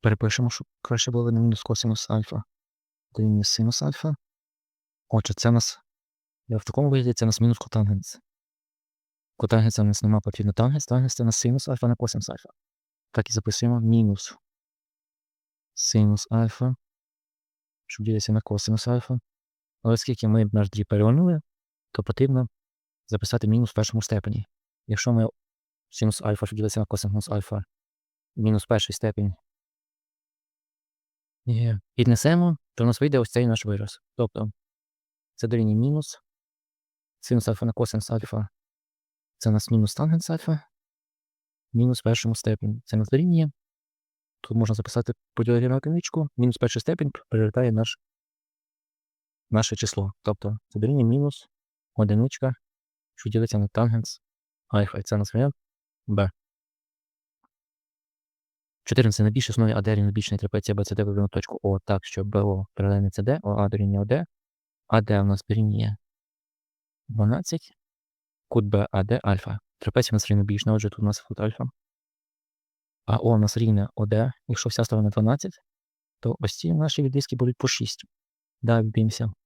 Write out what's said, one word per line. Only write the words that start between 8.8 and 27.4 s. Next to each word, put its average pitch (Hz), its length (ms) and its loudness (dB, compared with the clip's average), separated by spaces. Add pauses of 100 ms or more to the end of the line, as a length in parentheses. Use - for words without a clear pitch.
Котангенса 110 440 2
у 104 40 4
нас 104 180 0
нема, 107 180 4
потрібно 101 320 -2
тангенс. 135 320 0
Тангенс — 127 300 0
це 123 80 -4
у - 20 2
нас 113 120 2
синус 123 300 -2
альфа 123 200 -2
на 120 80 2
косинус 110 340 -6
альфа. - 200 -14 (600)
Так - 180 -2
і - 40 -4
записуємо, 117 460 0
мінус 110 560 2 (1400)
синус 104 580 0
альфа, 113 440 0 (1080)
що - 180 -12
ділиться 107 300 0
на 107 80 2
косинус 107 460 -2
альфа. 120 320 -2 (640)
Але 113 120 2
оскільки 117 340 -2
ми 110 180 4
наш 104 240 2
дріб 104 180 -4
перевернули, 151 540 2 (500)
то - 120 -4
потрібно 131 440 0 (600)
записати 107 400 -2
мінус 113 240 4
в - 20 -20
першому 110 280 -2
степені. 107 440 -4 (420)
Якщо 110 260 0
ми 113 140 2 (600)
синус - 320 -2
альфа, 104 240 -2
що 107 100 -8
ділиться 107 240 -2
на 104 60 0
косинус 104 440 -4
альфа, 104 340 -6 (720)